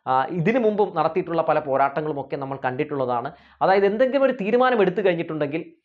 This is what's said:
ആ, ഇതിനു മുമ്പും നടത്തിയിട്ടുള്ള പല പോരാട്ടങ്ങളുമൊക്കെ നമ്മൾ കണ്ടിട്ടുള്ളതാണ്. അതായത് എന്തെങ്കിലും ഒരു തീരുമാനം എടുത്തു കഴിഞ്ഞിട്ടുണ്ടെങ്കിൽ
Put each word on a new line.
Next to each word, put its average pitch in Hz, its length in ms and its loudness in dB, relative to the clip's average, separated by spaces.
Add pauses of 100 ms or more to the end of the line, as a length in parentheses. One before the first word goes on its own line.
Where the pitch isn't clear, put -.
ആ, 131 180 2
ഇതിനു 185 340 0
മുമ്പും 208 360 0
നടത്തിയിട്ടുള്ള 165 480 0
പല 156 160 2
പോരാട്ടങ്ങളുമൊക്കെ 139 800 -2
നമ്മൾ 135 280 -8
കണ്ടിട്ടുള്ളതാണ്. 131 680 -4 (300)
അതായത് 190 240 4
എന്തെങ്കിലും 254 360 2
ഒരു 269 100 4
തീരുമാനം 247 480 2
എടുത്തു 185 200 2
കഴിഞ്ഞിട്ടുണ്ടെങ്കിൽ 165 720 -2 (120)